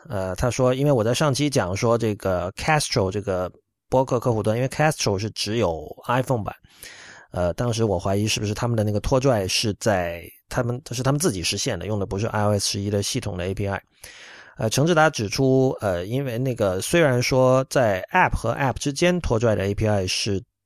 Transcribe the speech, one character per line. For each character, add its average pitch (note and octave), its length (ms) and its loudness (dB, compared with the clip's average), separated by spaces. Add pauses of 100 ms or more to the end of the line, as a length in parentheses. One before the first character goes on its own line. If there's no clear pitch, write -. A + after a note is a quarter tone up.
呃， F#2+ 260 -6
他 B2 160 -2
说， B2+ 220 2
因 C3+ 140 0
为 D3 60 6
我 A2+ 120 4
在 A2+ 80 2
上 D3 200 2
期 C#3+ 180 0
讲 G2 260 0
说 A#2 220 2
这 A2 160 0
个 F2+ 380 -2
Castro C3+ 580 0
这 G2+ 100 -4
个 F2+ 300 -4 (380)
播 C3 160 2
客 B2+ 140 0
客 A#2+ 140 0
户 A2 100 0
端， G#2+ 140 0
因 B2 60 -2
为 C3 60 0
Castro D3 500 0
是 G#2+ 120 -4
只 G#2 260 -4
有 E2+ 300 0 (200)
iPhone B2 360 0
版， - 120 -8 (760)
呃， F2+ 240 0
当 A#2+ 180 -2
时 A2+ 120 0
我 G2 140 2
怀 G2 180 0
疑 G#2 100 0
是 A2 140 -2
不 G#2+ 60 -4
是 G#2 60 -2
他 A#2+ 140 -4
们 A#2 100 0
的 G#2+ 80 2
那 G#2+ 60 0
个 G#2 100 0
拖 C3 200 2
拽 A#2 260 2
是 G2+ 320 -2
在 E2+ 460 0 (240)
他 B2+ 140 -2
们， A#2+ 180 -4 (100)
是 B2 120 -4
他 C3 100 2
们 D3 60 2
自 E3+ 120 0
己 F#2 120 -4
实 G2+ 160 -2
现 G#2+ 200 -4
的， F2 80 -10
用 G#2+ 120 -2
的 G2 80 -2
不 G2 120 -4
是 G#2+ 80 -2
I G#2 180 -2
O G#2 80 4
S G2+ 140 0
十 G#2 140 -4
一 G2+ 80 -4
的 G2+ 140 0
系 A#2+ 180 -4
统 G2+ 180 -6
的 F2 80 -4
A F#2+ 80 -4
P G2+ 140 -4
I。 G2 120 -4 (800)
呃， A2+ 100 -2
程 C3+ 180 0
志 F3 80 2
达 D#3 140 6
指 G#2+ 220 -4
出， C3 500 2
呃， F2+ 260 -2
因 C3 200 -4
为 A#2 120 -4
那 C3 160 -2
个 F#2+ 280 0
虽 - 180 2
然 B2+ 220 4
说 C3 480 4
在 G#2 320 2 (100)
App E3 240 4
和 A#2 180 -2
App C3 200 0
之 - 180 -4
间 F3 280 2
拖 A#2 180 0
拽 A2 160 4
的 F#2+ 100 0
A G2+ 100 0
P A2 140 0
I G2 180 2
是 F#2+ 360 -2 (240)